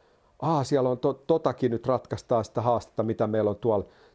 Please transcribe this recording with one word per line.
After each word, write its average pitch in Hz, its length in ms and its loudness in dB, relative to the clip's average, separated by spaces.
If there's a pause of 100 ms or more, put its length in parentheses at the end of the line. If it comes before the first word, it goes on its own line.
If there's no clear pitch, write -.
(420)
Aa, 151 220 0
siellä 131 260 0
on 123 80 -2
to-, 139 280 -2
totakin 143 440 0
nyt 117 160 -4
ratkaistaan 120 580 -2
sitä - 160 -6
haastetta, 117 420 -2
mitä 110 240 0
meillä 107 240 0
on 101 60 -4
tuolla, 104 280 0 (300)